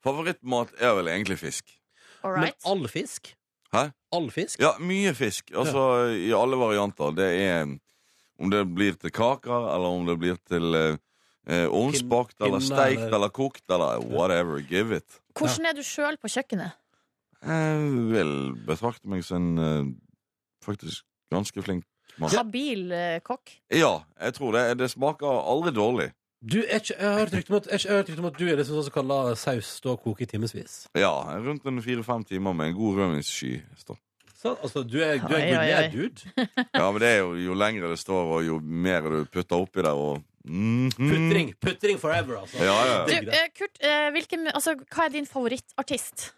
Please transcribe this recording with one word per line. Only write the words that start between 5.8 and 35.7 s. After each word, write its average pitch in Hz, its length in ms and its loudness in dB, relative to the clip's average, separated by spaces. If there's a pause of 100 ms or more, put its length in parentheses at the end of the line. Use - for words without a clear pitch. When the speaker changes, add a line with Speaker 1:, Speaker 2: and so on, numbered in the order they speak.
Speaker 3:
Ja. 113 80 0
Speaker 1:
i 98 180 0
alle 123 240 4
varianter. 101 580 0
Det 95 120 2 (140)
er, 87 200 2 (800)
om 87 100 0
det 101 140 4 (100)
blir 95 240 2
til 85 140 -8
kaker, 120 640 0
eller 90 120 0
om 90 180 0
det 85 140 0
blir 87 180 0 (120)
til, 85 260 0
eh, 78 220 2 (500)
eh, 85 220 2
ovnsbakt, 123 680 0
Speaker 3:
Pin-, 104 80 2
Speaker 1:
eller 98 120 2
Speaker 3:
pinner, 135 160 -2
Speaker 1:
steikt, 135 260 4
Speaker 3:
eller 110 160 0
Speaker 1:
eller... 101 120 2
kokt, 135 400 -4
eller 76 300 2
whatever. 80 600 0
Give 90 320 0
it. - 280 -6 (160)
Speaker 2:
Hvordan 311 300 -2
Speaker 3:
Ja. 330 40 2
Speaker 2:
er 320 40 -2
du 285 100 -8
selv 294 360 -4
på - 80 -10
kjøkkenet? 202 440 -4 (720)
Speaker 1:
Jeg 151 680 0
vil 71 440 0 (100)
betrakte 113 420 -4
meg 92 160 -2
som 90 140 -4
en, 85 220 2
eh, - 1040 -4
faktisk 90 380 -10 (280)
ganske 98 320 -4
flink 90 200 -4 (340)
mann. 160 120 -2
Speaker 2:
Habil, 226 640 -2
eh, 175 280 -4
kokk? - 420 -12 (100)
Speaker 1:
Ja, 117 320 4 (160)
jeg 113 140 -2
tror 127 200 -4
det. 120 240 4
Det 123 140 0
smaker 143 360 -2 (200)
aldri 160 240 2
dårlig. 113 400 2 (320)
Speaker 3:
Du, 113 200 0
er 220 160 0
ikke, - 180 -8
jeg 190 80 -2
har 208 140 2
hørt 214 140 0
rykte 190 180 -4
om 208 60 2
at, 202 100 -2
jeg 202 140 -2 (100)
har 202 120 4
hørt 196 60 -4
rykte 160 100 -8
om 175 60 -4
at 151 120 -4
du 175 120 0
er 156 80 4
liksom 143 180 0
sånn 151 80 -2
som 139 80 -8
kan 135 160 -2
la 131 280 0
saus - 440 -4
stå 127 120 -4
og 120 120 -4
koke 110 180 -4
i 120 40 -4
timevis. - 680 -8
Speaker 1:
Ja, 95 160 4 (260)
rundt 135 300 -6
en 131 140 -4
fire-fem 117 440 -4
timer 95 300 -2
med 78 140 0
en 85 60 -2
god 101 220 0
rødvinssky. 76 640 -2 (800)
Speaker 3:
Så, 240 180 -4
altså, 139 240 -6
du 120 200 -4
er, 151 160 2
du 147 160 0
er - 20 4
Speaker 2:
Oi, 160 160 2
oi, 156 200 4